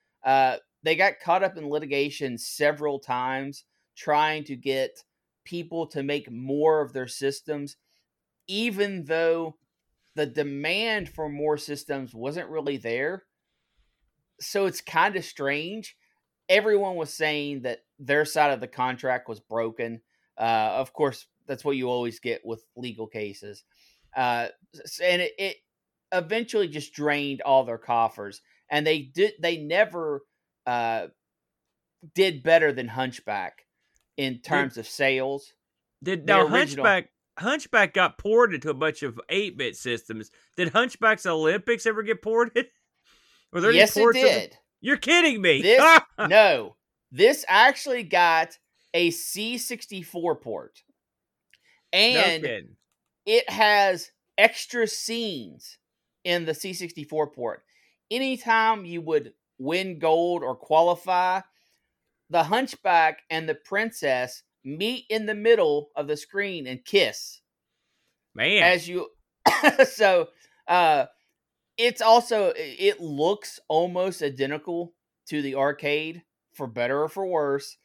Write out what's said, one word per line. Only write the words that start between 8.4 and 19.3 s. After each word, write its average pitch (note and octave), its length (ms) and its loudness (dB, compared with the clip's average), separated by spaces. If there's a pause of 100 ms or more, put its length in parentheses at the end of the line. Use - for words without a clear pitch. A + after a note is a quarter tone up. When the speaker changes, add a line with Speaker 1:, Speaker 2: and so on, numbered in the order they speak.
Speaker 1:
even G3 580 -4
though E3 520 0 (580)
the D3+ 100 -2
demand D#3 840 -4
for D#3 200 -10
more D3 280 -2
systems C#3 560 -10
wasn't C#3 360 -8
really C#3+ 280 -6
there. B2+ 480 -4 (1120)
So - 280 -4
it's - 140 -8
kinda F#3 400 0
strange. D3+ 760 -8 (500)
Everyone G3+ 480 2
was D#3+ 180 -8
saying D3 500 -4
that A#2+ 220 -8 (120)
their C#3+ 280 0
side D3 260 2
of C3 80 -2
the B2 80 -10
contract B2+ 600 -4
was A2 120 -14